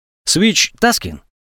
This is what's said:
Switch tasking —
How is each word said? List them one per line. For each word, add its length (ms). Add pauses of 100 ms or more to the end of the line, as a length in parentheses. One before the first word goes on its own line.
(280)
Switch 520
tasking — 400 (240)